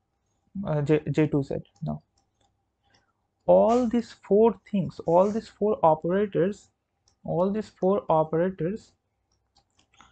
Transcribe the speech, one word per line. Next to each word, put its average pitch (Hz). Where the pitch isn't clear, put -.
uh, 151
J, 151
J 151
two 147
Z. -
Now, 151
all 220
these 226
four 214
things, 175
all 180
these 220
four -
operators, 175
all 170
these 208
four 190
operators 165